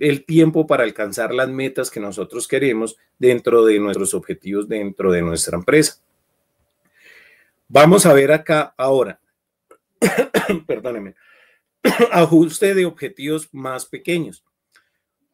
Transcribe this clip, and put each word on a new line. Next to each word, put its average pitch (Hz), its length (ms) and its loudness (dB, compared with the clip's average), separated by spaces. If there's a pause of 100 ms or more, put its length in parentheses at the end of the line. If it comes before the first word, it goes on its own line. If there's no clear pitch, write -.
el 139 240 -2
tiempo 160 420 2
para 139 160 0
alcanzar 107 500 -6
las 131 160 -2
metas 131 440 -6
que 113 80 -10
nosotros 101 480 -10
queremos 120 480 -2 (240)
dentro 120 440 2
de 107 140 4
nuestros 98 360 -4
objetivos, 98 540 -8
dentro 98 440 -4
de 87 100 0
nuestra 82 340 -4
empresa. 143 460 0 (1700)
Vamos 165 360 6
a 165 100 6
ver 139 180 4
acá 156 440 -2
ahora. 131 440 -2 (800)
<coughs> 214 680 -2
Perdóneme. 110 480 -10 (680)
<coughs> 233 280 0
Ajuste 170 640 2
de 185 120 0
objetivos 151 640 -8
más 131 360 -10
pequeños. 147 580 -8 (880)